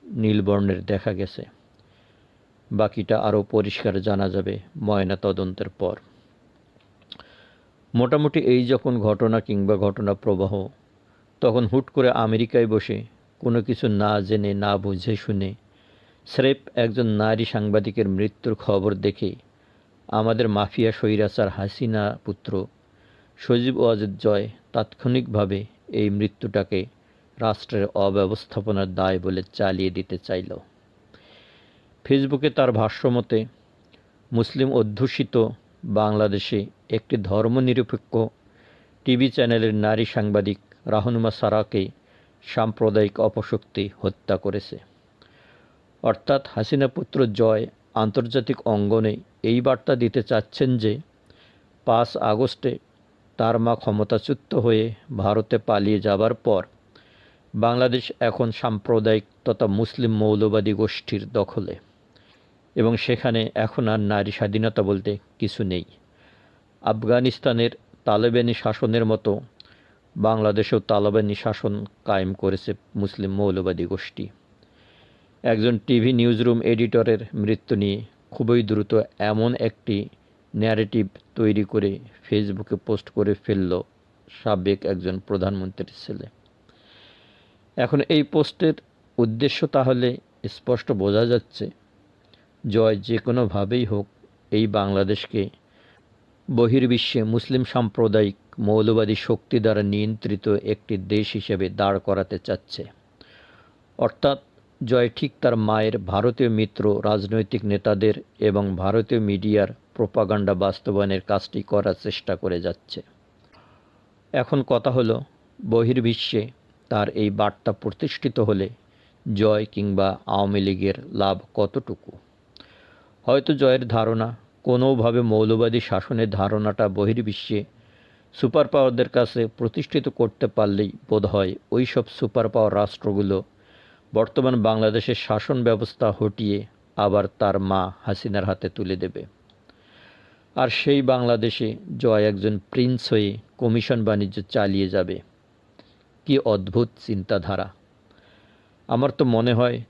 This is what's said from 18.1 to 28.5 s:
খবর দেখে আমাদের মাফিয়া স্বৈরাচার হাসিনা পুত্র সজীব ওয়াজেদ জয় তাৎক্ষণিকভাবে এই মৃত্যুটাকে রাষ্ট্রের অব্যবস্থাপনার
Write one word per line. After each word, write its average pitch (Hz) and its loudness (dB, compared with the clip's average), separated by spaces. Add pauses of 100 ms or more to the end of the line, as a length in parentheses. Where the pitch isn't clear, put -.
খবর 101 0
দেখে 95 -4 (720)
আমাদের 110 0
মাফিয়া 104 0
স্বৈরাচার 107 0
হাসিনা 104 -4
পুত্র 98 -6 (680)
সজীব 127 0
ওয়াজেদ 107 0
জয় 107 0 (240)
তাৎক্ষণিকভাবে 107 -2 (220)
এই 107 -2
মৃত্যুটাকে 101 -2 (540)
রাষ্ট্রের 107 -2
অব্যবস্থাপনার 98 -2